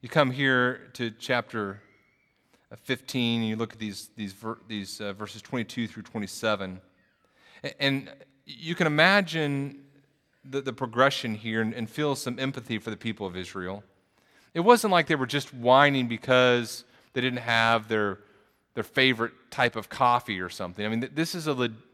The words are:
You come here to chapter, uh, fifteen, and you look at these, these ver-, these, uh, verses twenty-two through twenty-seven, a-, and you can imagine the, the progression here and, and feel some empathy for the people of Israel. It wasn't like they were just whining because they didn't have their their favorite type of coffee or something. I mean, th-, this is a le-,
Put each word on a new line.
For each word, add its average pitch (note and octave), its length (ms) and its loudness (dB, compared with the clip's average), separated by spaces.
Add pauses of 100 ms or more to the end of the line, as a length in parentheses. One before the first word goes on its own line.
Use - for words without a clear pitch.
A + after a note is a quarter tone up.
You B2+ 60 -14
come C3+ 240 4
here C3 600 0
to A#2 180 -4
chapter, A2 680 -4 (920)
uh, - 40 -20
fifteen, A#2+ 640 -2
and A2 80 -2
you A2 80 -4
look A2+ 160 -4
at - 60 -20
these, G#2 380 -10
these G2+ 160 -8
ver-, A2 340 -10
these, G#2 340 -10
uh, G#2 120 -8
verses G#2 280 -12
twenty-two A#2 460 -6
through G#2+ 160 -12
twenty-seven, G2 800 -4 (800)
a-, C#3+ 200 -8
and C3+ 300 0 (320)
you D#3+ 300 -8
can E3+ 140 2
imagine D#3 960 2 (600)
the, C#3 160 -6
the C3+ 120 -6
progression B2 640 2
here A2 260 -2
and, A2 100 0
and A2 160 -6
feel D3 280 -2
some B2 240 -8
empathy C3 380 -4
for G#2+ 120 -8
the G#2 60 -8
people G#2 320 -6
of F2 80 -10
Israel. F#2+ 480 -8 (680)
It E3 60 -4
wasn't A3 300 6
like E3+ 160 4
they E3 80 2
were C3+ 100 2
just C3+ 300 -4
whining B2+ 540 6
because B2 760 2 (280)
they C3 80 -4
didn't B2 180 -2
have A2+ 480 2
their G#2 320 -2 (560)
their A2+ 100 -6
favorite B2 480 2 (180)
type B2 260 0
of G#2+ 120 -10
coffee A#2+ 520 0
or F2+ 80 -6
something. F#2 360 -8
I G#2+ 40 -2
mean, A2+ 120 -2
th-, A#2+ 140 -8
this E3 200 -2
is E3 120 -8
a D3 80 0
le-, B2 140 0 (260)